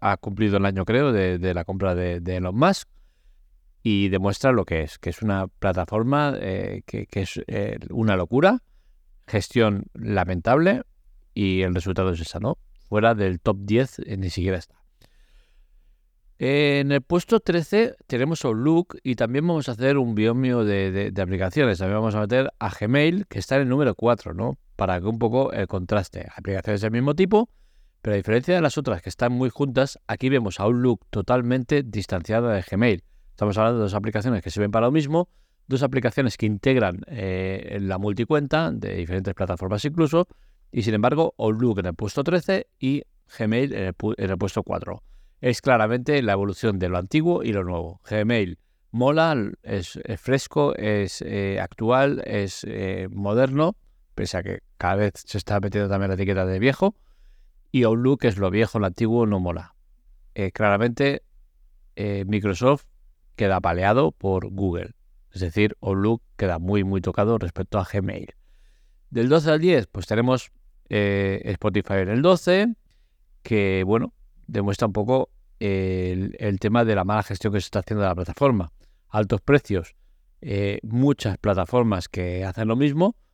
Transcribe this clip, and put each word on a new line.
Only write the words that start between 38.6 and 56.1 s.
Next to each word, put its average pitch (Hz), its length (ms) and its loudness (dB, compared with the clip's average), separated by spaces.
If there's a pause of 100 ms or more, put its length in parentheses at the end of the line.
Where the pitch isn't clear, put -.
de 101 240 -6
diferentes 92 400 -4
plataformas 95 500 -4
incluso, 160 440 2 (420)
y 117 120 -2
sin 110 120 0
embargo 131 420 2
Outlook 110 440 0
en 90 60 -2
el 85 80 -4
puesto 110 280 -4
trece 180 460 -2 (100)
y 135 240 -2 (340)
Gmail 117 360 0
en 101 140 -4
el 90 100 -6
pu-, 110 200 -2
en 98 140 -4
el 92 80 -2
puesto 101 240 -2
cuatro. 90 400 -8 (380)
Es 127 200 0
claramente 123 600 2
la 104 100 2
evolución 101 460 0
de 90 100 -2
lo 90 100 -2
antiguo 156 460 0
y 117 80 -2
lo 98 100 0
nuevo. 87 460 -6
Gmail 107 500 0 (320)
mola, 151 460 2 (260)
es, - 420 -8
es - 160 -6
fresco, 143 540 0
es, 104 480 -2
eh, 98 380 -4
actual, 127 640 0
es, 98 380 -4
eh, 95 480 -6
moderno, 131 640 0 (400)
pese 92 220 -4
a 90 40 -4
que 95 200 -8 (160)
cada 98 180 0
vez 104 180 0
se - 240 -8
está 101 220 -2
metiendo 101 280 -2
también 98 200 0
la 95 60 -2